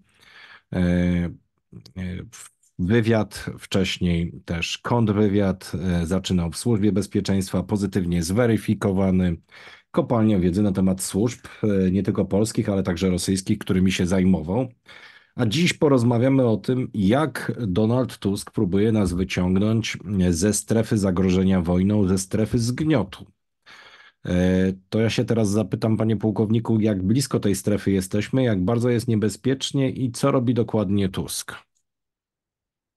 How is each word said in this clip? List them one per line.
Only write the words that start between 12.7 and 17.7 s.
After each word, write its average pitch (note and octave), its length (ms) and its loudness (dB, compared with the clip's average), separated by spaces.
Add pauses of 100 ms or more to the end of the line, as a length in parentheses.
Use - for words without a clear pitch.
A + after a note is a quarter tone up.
także F#2 280 0
rosyjskich, F#2+ 480 -2
którymi F#2 340 0
się F#2 140 0
zajmował. F#2 640 0 (680)
A B2 100 0
dziś D#3+ 260 0
porozmawiamy C3 760 4
o A2 100 2
tym, B2+ 380 -2
jak A2+ 580 0 (140)
Donald A2 520 0